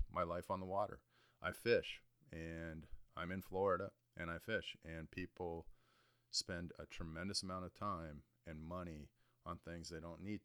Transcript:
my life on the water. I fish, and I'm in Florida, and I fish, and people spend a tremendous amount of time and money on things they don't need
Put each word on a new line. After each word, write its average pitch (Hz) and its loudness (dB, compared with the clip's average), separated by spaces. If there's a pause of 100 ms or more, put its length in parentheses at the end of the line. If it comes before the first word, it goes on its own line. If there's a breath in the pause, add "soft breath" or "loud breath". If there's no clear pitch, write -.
(120)
my 90 4
life 85 0
on 95 2
the 92 -4
water. 98 2 (420 soft breath)
I 90 4
fish, - 6 (300)
and 82 -4 (280)
I'm 87 -2
in 95 0
Florida, 95 6 (260)
and 82 -2
I 85 -2
fish, 101 0 (100)
and 82 -6
people 85 -4 (680 soft breath)
spend 87 0
a 78 -8
tremendous 87 -2
amount 92 -4
of 87 -10
time 82 -2 (240)
and 78 -6
money 82 -6 (360 soft breath)
on 85 -2
things 85 -8
they 82 -4
don't 82 -8
need 101 -2